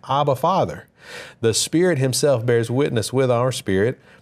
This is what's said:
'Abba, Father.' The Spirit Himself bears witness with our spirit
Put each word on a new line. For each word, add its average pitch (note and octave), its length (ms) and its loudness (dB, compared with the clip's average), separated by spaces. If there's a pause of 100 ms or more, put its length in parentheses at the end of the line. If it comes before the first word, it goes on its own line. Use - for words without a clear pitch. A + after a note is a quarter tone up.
'Abba, C#3+ 260 2
Father.' E3 520 -2 (540)
The A2+ 120 2
Spirit E3 460 0
Himself C3 440 0
bears A#2 280 0
witness A#2+ 420 -2
with C3 160 2
our B2 220 2
spirit G#2 480 0 (220)